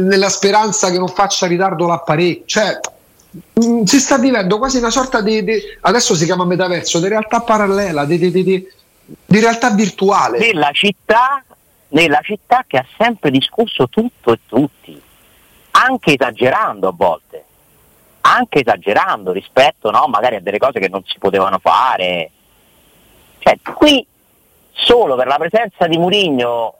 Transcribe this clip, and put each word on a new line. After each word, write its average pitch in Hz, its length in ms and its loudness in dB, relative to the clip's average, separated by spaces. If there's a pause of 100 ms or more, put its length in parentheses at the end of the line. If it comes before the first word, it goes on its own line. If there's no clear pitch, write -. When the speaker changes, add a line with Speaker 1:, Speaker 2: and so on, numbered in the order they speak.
Speaker 1:
nella 196 240 2
speranza 202 600 0
che 180 100 -2
non 185 100 -2
faccia 196 400 -2
ritardo 175 400 0
l'apparecchio. 170 580 -2
Cioè, 208 320 -2 (800)
mm, 233 220 2
si 262 160 2
sta 277 200 2
vivendo 214 400 0
quasi 262 200 -4
una 233 120 -2
sorta 262 300 -2
di, 220 220 0
di, 208 160 -2 (220)
adesso 220 340 0
si 165 120 0
chiama 180 180 -2
metaverso, 175 560 -2
di 185 80 -2
realtà 214 320 -2
parallela, 202 640 -2
di, 160 140 0
di, 180 120 0
di, 180 140 0
di, 190 240 -2 (580)
di 208 140 4
realtà 226 300 2
virtuale. 190 680 0
Speaker 2:
Nella 180 320 0
città, 233 720 0 (460)
nella 151 340 2
città 240 460 -2
che - 80 -4
ha 127 100 0 (100)
sempre 208 360 0
discusso 135 560 0
tutto - 440 -2
e 113 140 0
tutti, - 560 -4 (720)
anche 240 420 2
esagerando 127 720 -2
a 95 80 -2
volte, 82 520 -4 (800)
anche 190 360 2
esagerando 107 720 0
rispetto, 107 580 0
no, 120 160 4
magari 117 300 0
a 98 40 -10
delle 98 180 -4
cose 131 200 -2
che 95 100 0
non 95 160 -6
si - 140 -12
potevano 95 400 0
fare. 90 720 0 (1080)
Cioè, - 180 2 (160)
qui 285 320 2 (640)
solo 208 460 2
per 127 100 0
la 139 120 0
presenza 185 500 -2
di 165 100 0
Mourinho, 135 800 -2